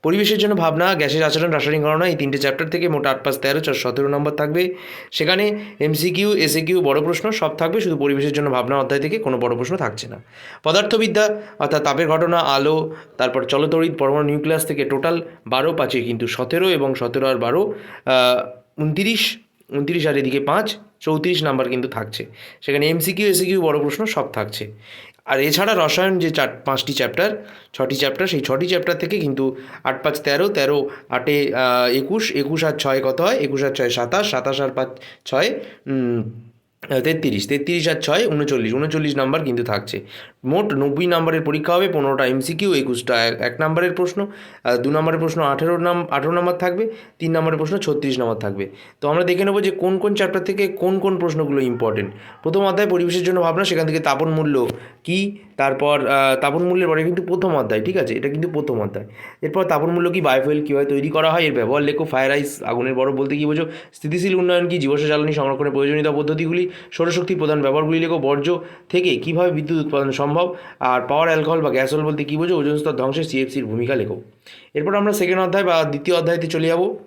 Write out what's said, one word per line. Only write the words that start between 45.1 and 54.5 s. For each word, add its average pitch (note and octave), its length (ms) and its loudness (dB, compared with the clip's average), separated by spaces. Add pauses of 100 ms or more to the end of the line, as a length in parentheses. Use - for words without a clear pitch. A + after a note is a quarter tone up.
প্রশ্ন D#3+ 220 0
আঠেরো D#3+ 360 2
নাম-, F3 320 0
আঠেরো C#3 220 0
নাম্বার F3 260 0
থাকবে, F3+ 320 0 (280)
তিন E3 140 -2
নাম্বারের D#3+ 260 0
প্রশ্ন D#3+ 200 -2
ছত্রিশ C#3+ 400 -2
নাম্বার A2+ 200 -2
থাকবে। G2+ 300 -6 (320)
তো C#3+ 80 -2
আমরা E3+ 160 2
দেখে F3+ 200 0
নেবো G3 160 2
যে F#3+ 100 0
কোন F#3 280 0
কোন G3+ 160 0
চ্যাপ্টার F#3+ 300 0
থেকে G3 220 0
কোন F#3 320 0
কোন F#3+ 180 0
প্রশ্নগুলো D3+ 440 0
ইম্পর্টেন্ট। A2+ 540 0 (280)
প্রথম F#3+ 220 2
অধ্যায় G3 240 2
পরিবেশের F3 340 2
জন্য F3+ 180 2
ভাবনা, E3+ 240 2
সেখান E3 220 0
থেকে D#3 140 0
তাপন D#3 280 2
মূল্য D3 400 2 (360)